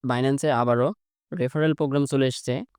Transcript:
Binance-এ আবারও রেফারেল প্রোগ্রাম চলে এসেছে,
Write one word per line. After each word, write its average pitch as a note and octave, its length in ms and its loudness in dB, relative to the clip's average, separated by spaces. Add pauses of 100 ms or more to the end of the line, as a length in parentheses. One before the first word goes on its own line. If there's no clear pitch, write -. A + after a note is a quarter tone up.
Binance-এ B2+ 480 0
আবারও A#2+ 420 2 (460)
রেফারেল D#3 340 0
প্রোগ্রাম C#3+ 320 0
চলে C3+ 220 0
এসেছে, B2+ 360 -4 (160)